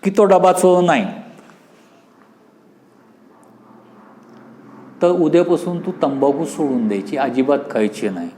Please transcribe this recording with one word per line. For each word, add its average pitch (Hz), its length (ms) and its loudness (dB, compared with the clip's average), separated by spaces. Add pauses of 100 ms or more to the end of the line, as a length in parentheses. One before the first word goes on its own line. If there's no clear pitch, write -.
की 196 80 0
तो 208 140 4
डबा 185 280 6
चोर 180 320 4
नाही, 143 200 2 (4000)
तर 175 140 2
उद्यापासून 170 640 0
तू 185 120 -10 (100)
तंबाखू 143 420 -2
सोडून 131 440 -4
द्यायची, 101 280 -6
अजिबात 131 420 0 (120)
खायची 107 380 -4
नाही. 87 300 -8